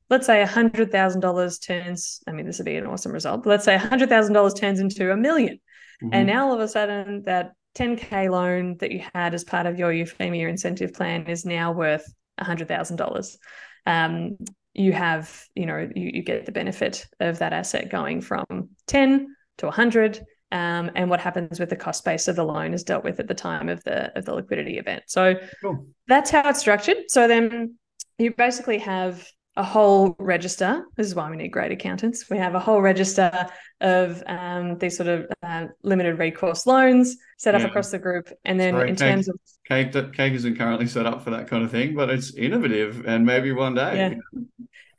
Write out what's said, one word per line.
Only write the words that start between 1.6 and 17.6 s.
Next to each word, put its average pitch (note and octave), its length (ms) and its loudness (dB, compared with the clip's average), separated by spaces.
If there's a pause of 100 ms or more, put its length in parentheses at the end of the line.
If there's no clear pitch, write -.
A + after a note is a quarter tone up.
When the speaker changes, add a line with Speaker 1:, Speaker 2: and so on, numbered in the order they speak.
Speaker 1:
I E3+ 60 -8
mean, D#3 120 -8
this - 140 -8
would - 60 -8
be D#3 100 -4
an D#3+ 100 -6
awesome - 260 -8
result, D#3+ 320 -4
but G#3 60 2
let's G#3 160 4
say G3 80 6
a F#3+ 60 4
hundred B3 300 2
thousand G#3+ 240 4
dollars G3+ 200 6
turns G3 260 0
into G3 320 0
a G3 60 0
million. C#4+ 380 2 (480)
Speaker 2:
Mm-hmm. A2+ 100 -6
Speaker 1:
And G3 140 4
now B3+ 200 2
all B3+ 60 2
of A3+ 60 0
a G#3+ 80 0
sudden G3+ 560 -4
that F3+ 300 -2 (200)
ten A#3+ 240 -2
K G3 320 -2
loan F3+ 480 0
that - 140 -6
you F3+ 100 -8 (140)
had E3+ 180 -2
as F3 100 -6
part F3 220 -2
of F3 140 -4
your F3 120 0
Euphemia E3+ 560 -4
incentive F#3 460 -4
plan E3+ 320 -4
is E3+ 200 -6
now E3+ 260 -2
worth D#3 340 -2 (320)
a - 60 -8
hundred E3+ 240 -6
thousand E3 300 -6
dollars. - 420 -6 (480)
Um, E3+ 500 0 (380)
you F#3+ 160 4
have, E3 520 -4 (120)
you F3 100 -4
know, D#3+ 300 -6
you, F3+ 180 -6
you F3+ 80 -6
get F3 240 -6
the - 60 -10
benefit F#3 560 -6 (120)
of E3+ 200 -2
that E3 140 -2
asset - 360 -4